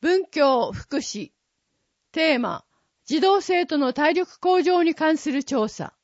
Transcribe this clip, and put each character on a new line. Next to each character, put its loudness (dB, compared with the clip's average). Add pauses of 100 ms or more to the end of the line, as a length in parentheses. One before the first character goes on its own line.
文 0
教 2
福 -8
祉。 -8 (800)
テ 0
ー -2
マ、 -6 (400)
児 -2
童 4
生 0
徒 -2
の 0
体 2
力 -4
向 2
上 2
に 0
関 0
す -6
る -2
調 -2
査。 -10 (100)